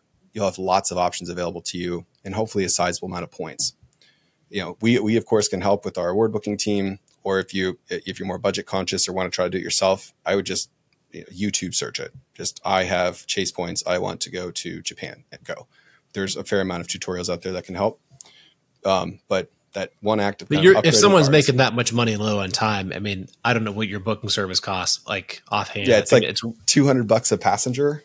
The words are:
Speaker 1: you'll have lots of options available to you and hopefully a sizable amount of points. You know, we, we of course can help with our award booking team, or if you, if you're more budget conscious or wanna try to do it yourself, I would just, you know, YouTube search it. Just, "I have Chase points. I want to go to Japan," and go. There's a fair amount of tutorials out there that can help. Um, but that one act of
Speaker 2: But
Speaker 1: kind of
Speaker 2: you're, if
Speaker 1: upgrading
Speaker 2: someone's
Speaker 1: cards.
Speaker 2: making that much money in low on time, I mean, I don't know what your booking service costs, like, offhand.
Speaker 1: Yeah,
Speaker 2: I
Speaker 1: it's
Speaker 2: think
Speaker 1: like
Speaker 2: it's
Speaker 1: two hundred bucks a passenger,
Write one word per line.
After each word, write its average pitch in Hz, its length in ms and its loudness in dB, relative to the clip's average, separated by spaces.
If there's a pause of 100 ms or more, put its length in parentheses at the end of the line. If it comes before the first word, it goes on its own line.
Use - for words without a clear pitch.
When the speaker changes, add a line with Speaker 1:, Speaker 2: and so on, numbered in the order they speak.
(320)
Speaker 1:
you'll 107 120 -4
have 95 140 -2
lots 92 320 2
of 90 80 -4
options 90 320 -2
available 85 320 -6
to - 160 -8
you 87 260 -6 (200)
and 95 100 -10
hopefully 107 300 -2
a 87 40 -2
sizable 87 400 0
amount 90 140 -8
of 87 80 -10
points. - 440 -6 (760)
You 98 100 -6
know, 90 200 -8
we, 117 180 4
we 107 180 2
of 107 80 2
course 107 240 2
can 92 140 -4
help 101 220 2
with 98 120 -8
our 87 140 -2
award 107 220 2
booking 104 260 -4
team, 101 400 -2 (240)
or 98 160 0
if 92 160 -4
you, 92 240 -2 (100)
if 90 300 -8
you're 95 80 -8
more 92 120 -6
budget 98 280 -2
conscious 95 420 -2
or 90 40 -6
wanna 92 180 -4
try 92 160 0
to 90 40 -2
do 92 80 -4
it 87 40 -8
yourself, - 500 0 (140)
I 95 100 2
would 95 100 -2
just, 92 220 -6 (440)
you 82 80 -16
know, 85 60 -18
YouTube 95 480 -6
search - 260 -6
it. - 120 -12 (220)
Just, - 300 -10
"I 95 200 2
have 90 420 -2
Chase 95 260 -4
points. 87 340 -4
I 90 120 0
want 95 240 -6
to - 80 -10
go 90 200 -8
to 85 320 -10
Japan," - 480 -12
and - 140 -20
go. - 240 -14 (440)
There's 95 240 -4
a 98 80 -8
fair 101 160 2
amount 90 200 -2
of 82 80 -10
tutorials 90 440 -6
out 85 100 -6
there 95 100 -6
that 90 120 -6
can 92 120 -12
help. 104 240 -2 (840)
Um, 95 440 0
but 95 220 0 (240)
that 98 260 -6
one 107 200 2
act 101 220 0
of - 60 -14
Speaker 2:
But 151 80 2
Speaker 1:
kind 156 100 6
of 185 60 12
Speaker 2:
you're, 196 120 6
if 156 100 6
Speaker 1:
upgrading - 40 6
Speaker 2:
someone's 190 300 8
Speaker 1:
cards. 147 200 6
Speaker 2:
making 127 100 4
that 123 160 4
much 120 180 0
money 117 200 2
in 104 80 -2
low 107 180 0
on 95 120 -4
time, 98 440 -2
I - 40 -8
mean, 98 300 -6 (160)
I 120 80 4
don't 113 120 0
know 104 80 -4
what 104 160 -4
your 101 100 -6
booking 101 320 -4
service 92 300 -2
costs, 92 460 -4
like, - 420 -8
offhand. 104 400 -2
Speaker 1:
Yeah, 113 80 8
Speaker 2:
I - 20 8
Speaker 1:
it's 104 120 2
Speaker 2:
think 120 140 8
Speaker 1:
like - 60 -2
Speaker 2:
it's 104 120 -4 (240)
Speaker 1:
two 143 200 4
hundred 131 220 4
bucks 113 220 2
a 104 80 2
passenger, 147 680 0